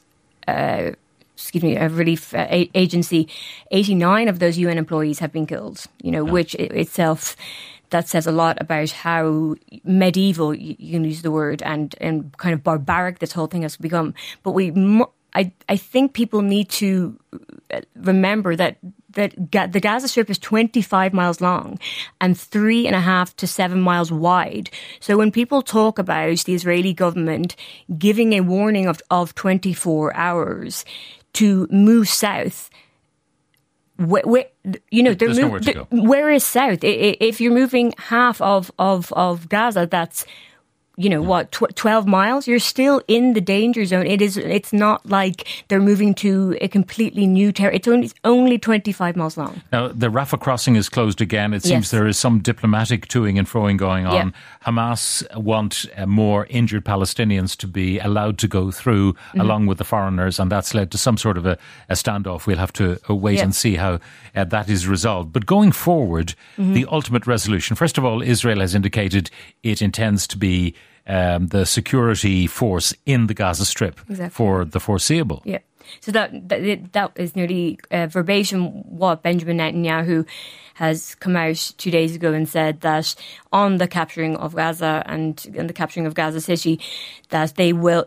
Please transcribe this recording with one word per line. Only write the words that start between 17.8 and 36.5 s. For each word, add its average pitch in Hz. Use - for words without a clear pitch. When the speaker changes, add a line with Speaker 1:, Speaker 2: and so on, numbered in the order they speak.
Speaker 1:
remember 185
that, 170
that 196
Ga-, 190
the 185
Gaza 226
Strip 226
is 196
twenty-five 208
miles 175
long 180
and 180
three 220
and -
a 185
half 180
to 190
seven 185
miles 175
wide. 175
So 208
when 214
people 247
talk 220
about 170
the 185
Israeli 175
government 170
giving 214
a 196
warning 190
of, 165
of 175
twenty-four 180
hours 170
to 196
move 208
south, -
wh-, 175
wh-, 233
you 233
know, 247
Speaker 2:
There's 233
Speaker 1:
they're 269
Speaker 2:
nowhere 202
to 220
Speaker 1:
mov-, -
Speaker 2:
go. -
Speaker 1:
th-, 240
where 277
is 285
south? 240